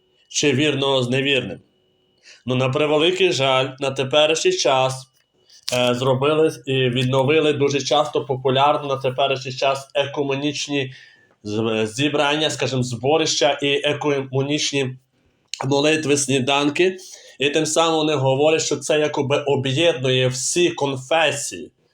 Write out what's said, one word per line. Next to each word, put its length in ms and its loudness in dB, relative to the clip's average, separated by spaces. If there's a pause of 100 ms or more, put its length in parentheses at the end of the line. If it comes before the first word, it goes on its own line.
(300)
чи 240 0
вірного 500 0
з 60 -2
невірним. 500 0 (880)
Ну, 100 -2
на 140 2
превеликий 640 2
жаль, 380 2 (100)
на 120 -4
теперішній 640 2
час, 540 0 (680)
е, 200 2
зробили 580 2 (140)
і 240 0
відновили 640 2
дуже 280 0
часто 440 0
популярно 600 2
на 100 -2
теперішній 560 -2
час 420 -2
екуменічні 1000 -4 (500)
з-, 420 -2
зібрання, 640 0
скажімо, 340 -2
зборища 680 0
і 320 0
екуменічні 1120 -2 (680)
молитви, 520 2
сніданки. 800 0 (420)
І 100 2
тим 160 0
самим 300 0
вони 200 0
говорять, 460 2
що 140 -4
це 240 -2
якоби 380 0
об'єднує 920 0
всі 420 0
конфесії. 1000 -2 (220)